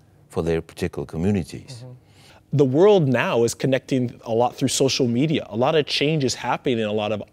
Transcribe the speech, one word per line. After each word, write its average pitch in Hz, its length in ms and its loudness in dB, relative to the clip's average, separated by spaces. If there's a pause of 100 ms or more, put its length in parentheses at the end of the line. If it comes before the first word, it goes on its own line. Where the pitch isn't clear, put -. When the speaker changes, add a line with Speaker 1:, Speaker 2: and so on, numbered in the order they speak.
(280)
Speaker 1:
for 85 160 -6
their 80 180 -2
particular - 440 -8
communities. 92 800 -4
Speaker 2:
Mm-hmm. - 720 -10
The 143 80 6
world 165 420 4
now 127 380 2
is 113 80 -2
connecting 131 720 -2
a 117 80 -4
lot 120 240 0
through 139 100 0
social 131 400 0
media. 120 420 0
A 101 60 -12
lot 135 200 0
of 151 100 2
change 147 400 0
is 113 100 -2
happening 127 440 -4
in 107 80 -2
a 104 40 -4
lot 107 220 -2
of 101 200 -6